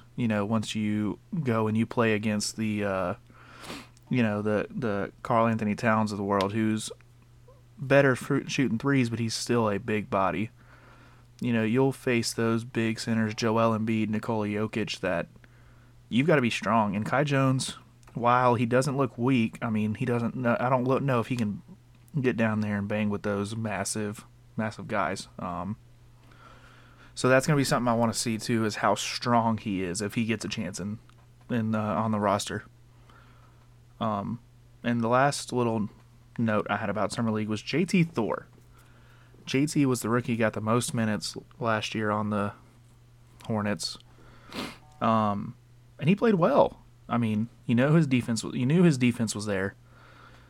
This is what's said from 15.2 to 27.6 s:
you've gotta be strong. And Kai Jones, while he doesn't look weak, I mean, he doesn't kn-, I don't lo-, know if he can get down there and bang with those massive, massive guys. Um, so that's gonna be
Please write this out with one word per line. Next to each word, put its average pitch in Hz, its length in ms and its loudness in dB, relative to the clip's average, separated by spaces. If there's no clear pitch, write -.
you've 131 140 2
gotta 151 140 4
be 117 80 2
strong. 104 460 0
And 107 100 -2
Kai 135 180 0
Jones, 135 540 0
while 120 420 4
he 123 100 2
doesn't 131 300 2
look 135 220 -2
weak, 120 440 2
I 120 80 -2
mean, 107 260 0
he 123 100 -4
doesn't 120 300 -2
kn-, 120 240 0
I 120 100 0
don't 127 160 2
lo-, 127 140 2
know 131 200 2
if 110 80 -2
he 127 80 -2
can 104 260 -2
get 123 180 2
down 110 240 0
there 104 160 -2
and 101 100 -4
bang 107 220 0
with 101 140 -4
those 101 320 -2
massive, 104 680 -4
massive 107 320 -6
guys. 95 400 -2
Um, 90 360 -6
so 127 140 2
that's 131 180 4
gonna 151 100 4
be 139 60 2